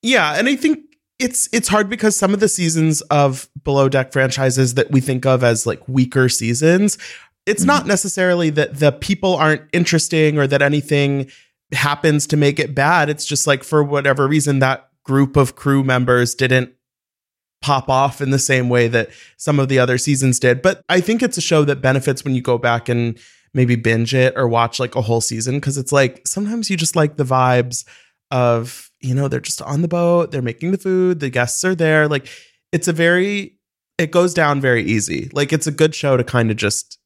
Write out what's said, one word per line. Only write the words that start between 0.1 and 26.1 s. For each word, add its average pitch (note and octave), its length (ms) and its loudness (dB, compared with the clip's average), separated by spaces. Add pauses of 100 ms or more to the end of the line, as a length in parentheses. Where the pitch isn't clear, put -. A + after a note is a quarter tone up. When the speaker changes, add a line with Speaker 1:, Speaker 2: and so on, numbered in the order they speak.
Speaker 1:
and A3 100 2
I C#4 80 2
think D4+ 240 0 (400)
it's, B3+ 320 -4
it's A3+ 160 0
hard G#3 220 0
because G#3+ 260 0
some G3 200 0
of G3+ 40 -2
the G#3+ 80 2
seasons D#3+ 540 0
of C#3+ 480 0 (140)
Below C#3 260 2
Deck C3 240 -2
franchises C3 640 0
that - 160 0
we C3+ 100 4
think B2+ 240 -4
of C3 180 2
as, A#2 220 2
like, - 240 -6
weaker B2+ 400 2
seasons, D#3 680 0 (480)
it's G#3 180 -2
not C#4 180 2
Speaker 2:
Mm-hmm. C4 80 -10
Speaker 1:
necessarily F3+ 640 0
that D3 280 -2
the D3 120 4
people F#3 440 -2
aren't D3+ 260 2 (100)
interesting D#3+ 680 2
or C#3 80 2
that C#3 140 2
anything C#3 680 0 (460)
happens D3 540 0
to D#3 100 0
make C#3+ 220 2
it D3 140 -4
bad. D3 360 2
It's D3+ 160 -6
just, - 200 -4
like, C#3 180 0
for D3+ 200 2
whatever C#3+ 440 0
reason, C#3+ 320 2
that C3 260 0 (200)
group C3+ 320 2
of C3+ 180 2
crew C#3 300 0
members B2 500 2
didn't B2+ 340 0 (920)
pop C#3 280 -2
off C3+ 300 0
in C#3 100 -4
the C3+ 80 2
same B2+ 300 0
way A#2+ 220 2
that A#2 200 0 (280)
some D3 200 -2
of C3+ 120 0
the C3 100 2
other B2 180 2
seasons C3 400 0
did. C3 240 2
But F#3 280 0
I F#3 100 2
think A3 240 0
it's B3 140 -2
a F3 40 -6
show D#3 220 2
that C#3+ 180 -2
benefits C3 440 0
when C3 100 -2
you B2 60 -2
go B2 160 0
back A#2 320 -2
and A#2 280 -2 (360)
maybe B2 240 2
binge A2+ 360 0
it C3 220 2
or B2+ 140 0
watch, A#2 320 0
like, B2 160 -4
a C3 40 -2
whole A#2 200 0
season, B2 400 -4
'cause C#3 160 -4
it's C3 160 -6
like, C3+ 340 0